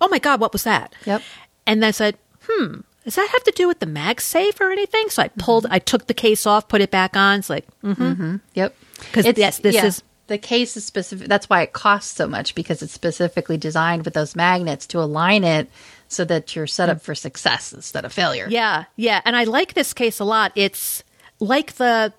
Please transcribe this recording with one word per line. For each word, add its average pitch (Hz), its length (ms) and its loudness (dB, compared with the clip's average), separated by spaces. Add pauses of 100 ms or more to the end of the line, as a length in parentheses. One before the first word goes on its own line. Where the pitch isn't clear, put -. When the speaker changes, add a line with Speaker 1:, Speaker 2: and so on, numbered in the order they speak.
Speaker 1:
"Oh 349 60 6
my 370 120 0
God, 285 200 2
what 220 140 0
was 208 100 -4
that?" - 320 0 (100)
Speaker 2:
Yep. 208 160 -2 (460)
Speaker 1:
And 214 180 4
I 220 60 4
said, 208 260 0 (320)
"Hmm, 359 280 -2 (260)
does - 120 -10
that 392 140 2
have 494 140 0
to 415 80 2
do 359 160 2
with 349 140 0
the - 40 -4
MagSafe 226 760 -2
or 381 100 2
anything?" 403 380 0
So - 120 0
I - 60 0
pulled, 220 380 0
Speaker 2:
Mm-hmm. - 80 -2
Speaker 1:
I 185 60 4
took - 280 0
the 233 80 0
case 214 320 2
off, 208 220 4
put 208 120 4
it 196 80 0
back 185 280 2
on. 196 220 4
It's 190 100 -6
like, - 180 -6 (160)
mm-hmm. 202 180 -2
Speaker 2:
Mm-hmm. 175 340 -2 (200)
Yep. 190 200 -2 (360)
Speaker 1:
'Cause, 220 140 4
Speaker 2:
It's, 233 120 4
Speaker 1:
yes, 202 220 2
this 202 160 4
Speaker 2:
yeah, 208 100 4
Speaker 1:
is 190 160 0 (260)
Speaker 2:
the 208 100 -4
case 240 400 -2
is 208 80 -12
specific. 190 420 -8
That's 202 220 0
why 180 120 4
it - 120 -2
costs - 420 0
so - 120 -2
much, - 280 -6
because 165 260 -4
it's 151 120 -12
specifically 170 640 -2
designed 160 480 -2
with 160 80 -6
those 151 220 -4
magnets 175 520 0
to 170 140 -4
align 170 420 2
it 160 260 2 (380)
so - 180 -4
that 160 300 -2
you're 156 120 -4
set 175 220 0
up 160 80 0
Speaker 1:
Mm. 156 40 -18
Speaker 2:
for 151 140 -8
success - 580 -6
instead - 320 -10
of - 80 -14
failure. 139 360 -2
Speaker 1:
Yeah, 214 360 0 (100)
yeah. 214 300 0
And 233 100 2
I 240 80 4
like 262 300 0
this 294 200 -2
case 233 260 -2
a 214 60 -4
lot. 214 300 2
It's - 480 -2 (360)
like 262 340 0
the, 226 460 2